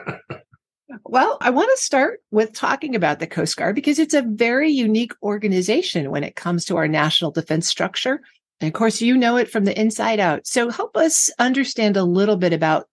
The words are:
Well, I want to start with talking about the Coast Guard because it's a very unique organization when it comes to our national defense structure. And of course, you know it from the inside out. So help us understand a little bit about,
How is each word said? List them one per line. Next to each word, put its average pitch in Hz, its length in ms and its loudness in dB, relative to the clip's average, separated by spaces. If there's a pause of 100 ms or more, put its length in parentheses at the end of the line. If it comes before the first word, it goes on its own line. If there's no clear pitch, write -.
(1040)
Well, 285 340 2
I 254 120 0
want 349 220 2
to 523 80 0
start 294 380 0 (120)
with 220 200 0
talking 269 440 -4
about 156 240 0
the 165 80 -8
Coast - 280 -4
Guard 190 200 -2
because 285 220 0
it's 311 160 0
a 277 100 2
very 233 460 0
unique 233 440 0 (100)
organization 202 880 0
when 147 120 -4
it - 120 -10
comes 175 300 -2
to - 120 -4
our 156 100 2
national 156 440 0
defense 160 360 -2
structure. 254 520 -2 (400)
And 156 80 -4
of 160 60 -4
course, 226 260 0
you 240 160 2
know 240 220 2
it 233 120 0
from 214 140 0
the 196 160 0
inside 220 400 0
out. 170 280 0
So 240 220 0
help - 280 -6
us 320 320 2 (100)
understand 247 560 0
a 190 80 2
little 190 340 2
bit 175 160 2
about, 156 400 0